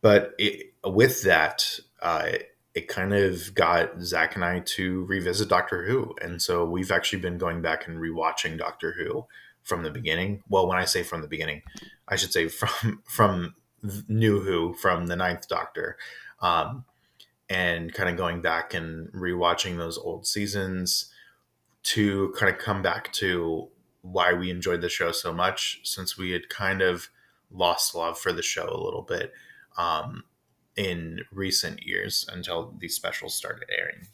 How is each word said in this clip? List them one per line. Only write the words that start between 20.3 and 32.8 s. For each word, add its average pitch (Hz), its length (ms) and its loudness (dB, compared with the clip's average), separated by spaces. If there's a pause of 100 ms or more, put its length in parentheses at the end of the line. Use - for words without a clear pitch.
to 98 520 2
kind 95 160 4
of - 60 -2
come 98 240 -2
back 87 300 0
to 85 560 0 (320)
why 90 320 2
we 90 180 0
enjoyed 90 300 0
the 87 80 -2
show 85 240 0
so 85 200 -4
much, 90 520 0
since - 340 -6
we 92 140 -4
had 87 160 -4
kind 95 340 0
of 90 260 2 (440)
lost 90 420 2
love 82 240 -2
for 92 140 0
the 82 100 -4
show - 220 -4
a 90 180 -4
little - 200 -4
bit, - 300 -4 (440)
um, 85 480 -2 (520)
in 85 440 -4 (100)
recent 95 520 -2
years - 500 -2
until 87 460 -6
these 85 160 -6